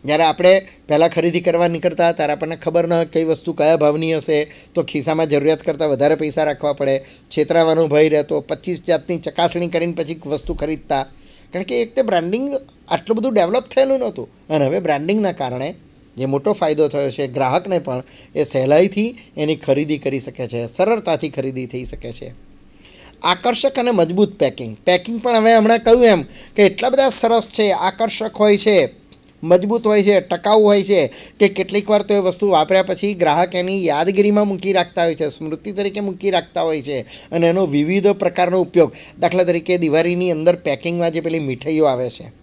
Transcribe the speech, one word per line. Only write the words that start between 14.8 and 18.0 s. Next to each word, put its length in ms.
કારણે 440
જે 80
મોટો 280
ફાયદો 340
થયો 240
છે 160
ગ્રાહકને 520
પણ, 240